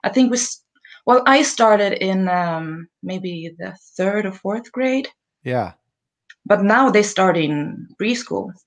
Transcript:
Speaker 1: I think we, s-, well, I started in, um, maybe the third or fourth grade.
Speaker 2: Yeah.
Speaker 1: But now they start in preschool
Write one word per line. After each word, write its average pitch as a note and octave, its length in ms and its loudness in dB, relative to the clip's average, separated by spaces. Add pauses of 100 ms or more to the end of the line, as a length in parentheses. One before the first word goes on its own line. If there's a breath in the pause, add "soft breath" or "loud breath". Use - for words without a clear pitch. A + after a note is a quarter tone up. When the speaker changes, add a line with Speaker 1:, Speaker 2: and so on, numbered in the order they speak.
Speaker 1:
I G3+ 60 -2
think A#3+ 220 4
we, B3 60 0
s-, - 260 -6 (420 soft breath)
well, B3 220 4
I C#4 160 6
started G#3+ 500 2 (100)
in, F#3+ 240 0
um, E3 600 -4 (160)
maybe F3+ 560 -10
the F#3 180 -12 (200)
third G3+ 280 -2
or G3 80 -4
fourth G#3 380 -8
grade. C4 360 -2 (360)
Speaker 2:
Yeah. B2 300 -4 (760)
Speaker 1:
But G3 160 2
now A#3+ 260 4
they G#3 140 4
start F#3 340 0
in D3+ 500 -4 (140)
preschool A#3+ 480 -4 (180)